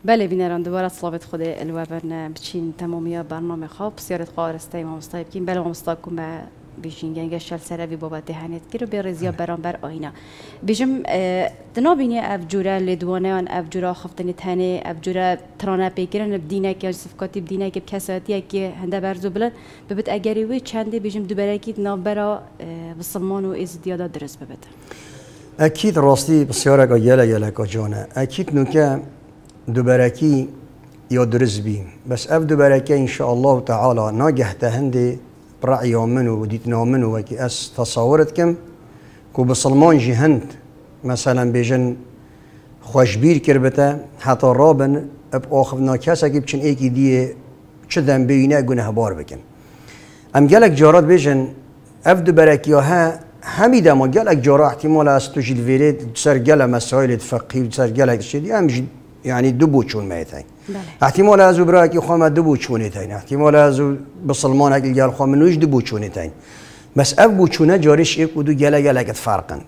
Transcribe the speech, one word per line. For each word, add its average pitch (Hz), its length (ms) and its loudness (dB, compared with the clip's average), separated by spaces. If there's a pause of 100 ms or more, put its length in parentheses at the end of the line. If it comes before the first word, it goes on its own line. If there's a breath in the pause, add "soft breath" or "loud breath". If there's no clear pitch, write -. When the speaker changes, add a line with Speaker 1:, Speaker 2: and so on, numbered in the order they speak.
Speaker 1:
بله، 220 200 0
بینران، 175 340 -4
دوباره 180 280 -6
صلوات 170 340 -10
خود 165 180 -12
الوه 165 440 -10
برن 160 480 -12
بچین 165 440 -12
تمامی 170 520 -10
برنامه 165 380 -10
خواب. 208 280 -12
بسیارت 170 400 -10
خواه 165 120 -6
آرسته 160 300 -14
امام 160 200 -12
استاد 165 280 -14
بکین. 180 200 -12
بله، 185 140 -6
امام 170 120 -6
استاد 170 300 -10
کن 170 140 -12
به 165 60 -10 (600)
بیشین 160 320 -12
گنگ 165 240 -10
شل 165 200 -12
سره 170 280 -12
وی 160 100 -12
بابت 156 300 -12
دهنت 165 360 -12 (100)
گیر 240 120 -10
و 226 40 -10
به 202 140 -6
رزیا 185 300 -8
Speaker 2:
بله. - 60 -12
Speaker 1:
بران 170 240 -8
بر 170 200 -8
آینه. 151 300 -12 (520 loud breath)
بیشم، 220 260 -2 (160)
اه، 185 440 -4 (260)
دنا 320 200 2
بینی 240 240 -2
اف 202 280 -6
جوره 190 320 -4
لدوانه 185 540 -4
آن، 180 140 -4
اف 175 220 -8
جوره 180 240 -6
خفتنی 180 400 -10
تنه، 185 520 -4
اف 170 160 -10
جوره 185 360 -4 (220)
ترانه 190 300 -4
پیکرن 202 480 -6
بدینه 190 360 -6
که 185 180 -8
صفقاتی 185 500 -12
بدینه 190 300 -8
که 185 80 -10
بکساتی 190 640 -8
که 190 300 -8 (100)
هنده 185 180 -6
برزو 190 300 -8
بلند، 214 220 -4 (380 loud breath)
ببت 208 200 -6
اگری 214 340 -4
وی 247 160 -6
چندی 220 400 -8
بیشم 208 240 -8
دو 185 120 -8
برای 202 240 -4
کیت 214 200 -12
ناو 202 200 -6
برا، 208 340 -4
اه، 165 680 -14
بسلمان 190 460 -8
و 190 60 -6 (100)
ازدیادا 175 460 -10
درست 147 320 -14
ببت. 131 240 -20 (960 loud breath)
Speaker 2:
اکید 160 380 0
راستی 143 480 4
بسیار 135 360 2
اگه 120 180 4
یله 123 280 4
یله 107 300 -2
که 110 80 -4
جانه. 104 500 -8
اکید 135 400 -6
نو 135 100 2
که 139 340 0 (760)
دو 123 100 0
برکی 127 680 2 (600)
یا 123 160 2
درست 113 360 0
بیم. 104 240 -6 (240)
بس 127 220 -6
اف 160 120 2
دو 151 120 0
برکی 139 380 4
انشاءالله 127 680 0
تعالی 113 560 0
ناگه 127 360 0
تهندی 123 680 -2 (440)
رأی 123 320 0
من 120 320 0
و 110 180 -4
دیت 113 220 -8
نامن 120 360 0
و 110 120 -2
وکی 107 220 -8
اس 123 400 -8
تصورت 131 560 0
کم 170 240 0 (800 loud breath)
که 131 80 0
بسلمان 139 540 4
جی 120 140 0
هند 131 420 0 (500)
مثلاً 127 480 0
بیجن 123 440 0 (840 soft breath)
خوشبیر 127 580 2
کر 139 180 2
بته 143 420 2 (200)
حتی 131 360 0
رابن 143 540 2 (240)
اب 131 200 -6
آخف 135 260 0
ناکس 135 440 0
اگه 143 160 0
بچن 139 200 -6
ایکی 135 300 0
دیه 127 460 0 (540)
چه 170 120 -2
دن 131 240 2
بینه 139 360 4
گناه 120 300 -2
بار 107 220 -2
بکن. 73 260 -12 (960 loud breath)
ام 143 120 6
گلک 196 280 6
جارات 156 300 8
بیجن 143 420 4 (580)
اف 185 160 6
دو 170 100 2
برکی 156 400 6
ها 160 400 4 (300)
همی 233 400 2
دما 135 260 6
گلک 151 340 2
جارا 143 260 6
احتمال 156 400 2
است 135 260 2
تو 143 80 -4
جید 120 180 -2
ویرید 131 400 2 (140)
سر 143 240 2
گل 135 280 4
مسائل 123 520 0
فقهی 127 440 -6
و 113 100 -4
سر 123 180 0
گلک 120 320 2
شدی 151 300 -6
هم 196 160 2
جید 127 220 -2 (360)
یعنی 127 260 2
دو 139 160 4
بوچون 113 380 0
میتین. 80 380 -10 (260 loud breath)
Speaker 1:
بله. 196 80 -10 (240 loud breath)
Speaker 2:
احتمال 196 400 6
از 180 180 8
او 180 60 4
برای 175 240 6
که 170 120 0
خواهم 165 280 2
دو 160 140 2
بوچونه 120 460 0
تین. 95 220 -10
احتمال 139 440 2
از 143 240 6
او 139 180 0 (320)
بسلمان 135 440 2
اگه 135 200 0
گل 131 160 2
خواهم 135 260 0
نوش 160 220 4
دو 160 100 2
بوچونه 113 420 -2
تین. 82 220 -8 (640 loud breath)
بس 135 220 2
اف 220 120 8
بوچونه 180 480 4
جارش 151 400 4
ایک 160 180 -2
و 147 60 -2
دو 147 100 0
گله 143 280 2
گله 135 220 2
کت 104 120 -6
فرقن. 87 520 -4